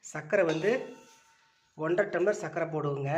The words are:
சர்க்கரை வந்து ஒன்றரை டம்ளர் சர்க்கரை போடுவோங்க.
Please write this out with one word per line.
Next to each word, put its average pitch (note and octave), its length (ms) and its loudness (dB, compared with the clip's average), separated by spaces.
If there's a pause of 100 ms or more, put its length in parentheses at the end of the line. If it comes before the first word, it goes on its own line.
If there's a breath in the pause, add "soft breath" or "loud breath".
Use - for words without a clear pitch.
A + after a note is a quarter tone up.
(100)
சர்க்கரை F3+ 380 2
வந்து D#3+ 220 2 (1120 soft breath)
ஒன்றரை F3+ 300 2
டம்ளர் G3 260 2
சர்க்கரை D#3+ 320 -4
போடுவோங்க. C#3+ 460 -2